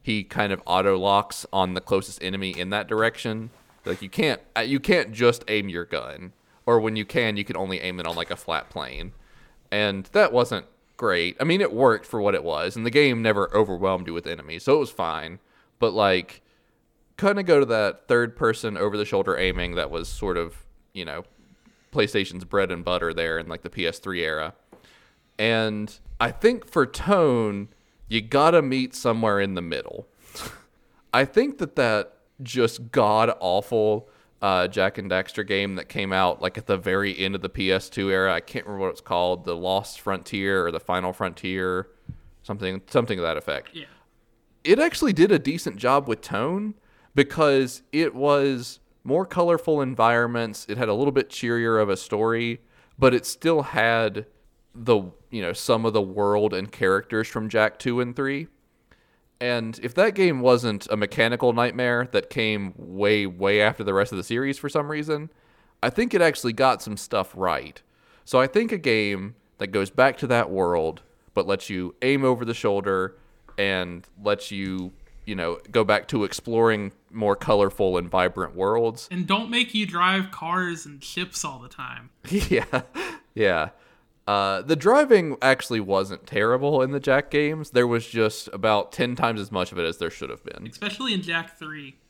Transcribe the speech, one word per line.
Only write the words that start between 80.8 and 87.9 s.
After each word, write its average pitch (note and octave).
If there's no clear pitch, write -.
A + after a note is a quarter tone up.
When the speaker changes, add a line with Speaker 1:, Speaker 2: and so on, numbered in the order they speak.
Speaker 2:
and C#3+
ships -
all C3+
the B2
time. B2
Speaker 1:
<laughs> -
Yeah, C3
yeah. F2+
Uh, G2
the D#3
driving G3+
actually C3
wasn't G2
terrible C3
in C3
the C#3+
Jak C#3
games. D3+
There B2
was A#2